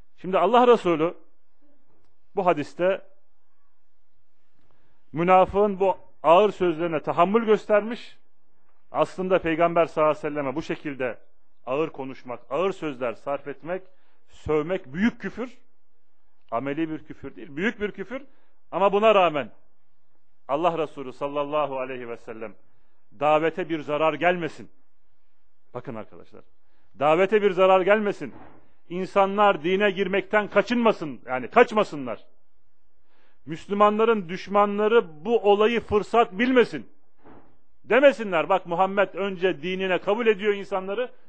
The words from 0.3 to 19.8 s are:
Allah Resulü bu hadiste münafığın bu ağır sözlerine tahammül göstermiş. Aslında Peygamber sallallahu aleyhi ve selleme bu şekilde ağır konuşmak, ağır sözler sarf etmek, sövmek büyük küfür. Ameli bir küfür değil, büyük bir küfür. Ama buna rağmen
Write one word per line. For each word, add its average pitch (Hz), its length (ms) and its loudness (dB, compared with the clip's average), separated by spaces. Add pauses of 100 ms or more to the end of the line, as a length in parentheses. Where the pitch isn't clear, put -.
Allah 233 280 6
Resulü 175 480 4 (1200)
bu 190 100 0
hadiste 175 600 0 (2000)
münafığın 185 680 6
bu 190 180 2 (240)
ağır 180 280 8
sözlerine 170 520 0
tahammül 185 440 4
göstermiş. 214 720 2 (720)
Aslında 185 480 2
Peygamber 165 480 2
sallallahu 156 240 2
aleyhi 147 140 -2
ve 156 60 -4
selleme 143 260 -4
bu 165 60 -4
şekilde 131 560 -6 (480)
ağır 147 240 -2
konuşmak, 131 500 -10 (100)
ağır 180 220 0
sözler 131 400 -6
sarf 143 360 -6
etmek, 165 340 -8 (460)
sövmek 156 640 -2
büyük 196 280 0
küfür. 214 380 -10 (920)
Ameli 143 400 -4
bir 156 140 -10
küfür - 320 -14
değil, 143 200 -14
büyük 196 240 -2
bir 202 120 -4
küfür. 240 300 -10 (480)
Ama 185 220 2
buna 208 220 6
rağmen 156 360 4 (1000)